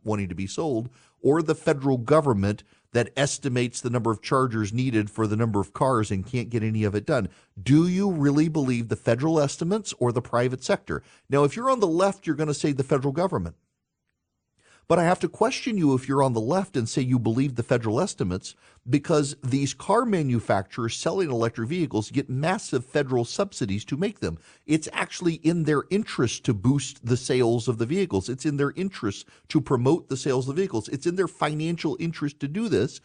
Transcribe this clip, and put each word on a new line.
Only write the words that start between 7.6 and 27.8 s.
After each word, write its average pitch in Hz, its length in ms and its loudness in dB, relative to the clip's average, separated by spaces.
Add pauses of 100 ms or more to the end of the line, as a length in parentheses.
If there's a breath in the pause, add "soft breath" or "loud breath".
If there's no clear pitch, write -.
Do 147 280 6
you 190 200 2
really 147 380 4
believe 127 400 0
the 110 80 -2
federal 147 460 2
estimates 175 580 -2
or 120 140 2
the 117 80 0
private 123 420 -2
sector? - 400 -2 (240 soft breath)
Now, 143 160 4
if 143 120 2
you're 254 160 0
on 254 100 0
the 202 60 6 (160)
left, 196 220 -2
you're 156 120 0
gonna 151 160 -2
say 151 180 0
the 135 120 0
federal 139 280 0
government. 131 460 -2 (1300 soft breath)
But 170 120 4
I 175 60 4
have 180 160 2
to 180 60 2
question 190 520 -2
you 143 160 4
if 127 120 -2
you're 139 140 2
on 135 120 4
the 113 60 0
left 156 380 -2
and 113 100 0
say - 140 -2
you 127 160 2
believe 120 380 0
the 120 80 -2
federal 113 360 0
estimates, 92 540 -4 (340 soft breath)
because 143 540 0
these 135 320 0
car 233 320 2
manufacturers 120 880 0
selling 170 360 -2
electric 117 380 -2
vehicles 147 420 -2
get 139 180 -2
massive 156 560 -2
federal 131 400 0
subsidies 110 600 -4
to 139 120 -4
make 170 220 -4
them. 82 180 -4 (300 soft breath)
It's 156 260 0
actually 175 440 -2
in 165 260 0
their 143 260 2
interest 185 540 -2
to 127 100 0
boost 120 500 0
the 120 140 0
sales 120 500 2
of 113 120 -2
the 117 80 0